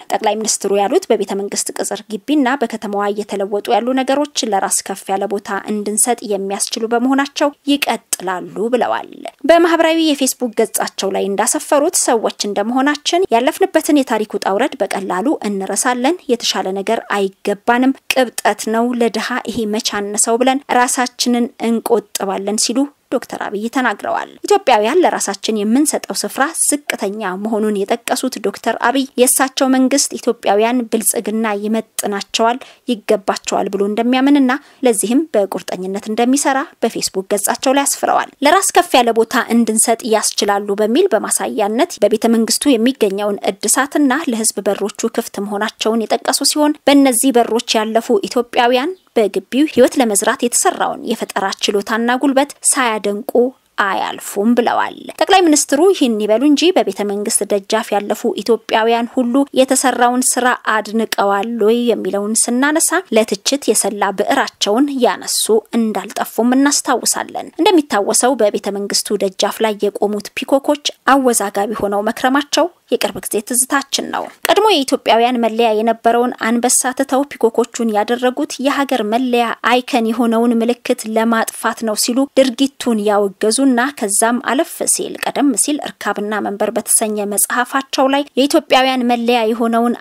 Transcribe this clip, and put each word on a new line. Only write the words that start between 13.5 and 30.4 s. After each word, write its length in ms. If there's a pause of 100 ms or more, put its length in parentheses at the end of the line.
የታሪክ 340
ውጣ 180
ውረድ 260
በቀላሉ 680
እንረሳለን። 840
የተሻለ 440
ነገር 300 (100)
አይገባንም። 840 (140)
ቅብጠት 580
ነው። 240
ለድሃ 360 (160)
ይሄ 220
መች 260
አነሰው 440
ብለን 360
ራሳችንን 760 (160)
እንቆጥባለን 960
ሲሉ 200 (300)
ዶክተር 320
አብይ 280
ተናግረዋል። 600 (120)
ኢትዮጵያውያን 600
ለራሳችን 560
የምንሰጠው 580
ስፍራ 280 (140)
ዝቅተኛ 800
መሆኑን 400
የጠቀሱት 640
ዶክተር 420
አብይ 240 (100)
የእሳቸው 540
መንግስት 440
ኢትዮጵያውያን 720